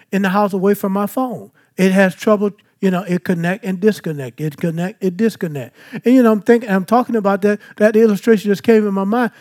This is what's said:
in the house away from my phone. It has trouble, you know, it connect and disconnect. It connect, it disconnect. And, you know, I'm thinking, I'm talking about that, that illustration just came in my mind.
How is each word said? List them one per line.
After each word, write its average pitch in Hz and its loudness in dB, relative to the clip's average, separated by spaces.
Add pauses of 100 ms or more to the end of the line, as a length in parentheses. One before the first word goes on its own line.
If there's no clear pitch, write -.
(100)
in 196 -2
the 190 0
house 202 0
away 196 0
from 202 -4
my 202 -2
phone. 220 -8 (240)
It 190 2
has 185 2
trouble, 208 0 (300)
you 190 2
know, 180 -2
it 180 -4
connect 180 -4
and 190 -6
disconnect. 156 -4
It 151 -6
connect, 175 -6
it 185 -4
disconnect. 160 -4 (160)
And, 233 0
you 262 6
know, 220 4
I'm 208 -2
thinking, 233 2
I'm 190 0
talking 240 0
about 196 -2
that, 208 0 (160)
that 214 2
illustration 214 2
just - -2
came 220 4
in 196 -2
my 196 -2
mind. 226 -2 (100)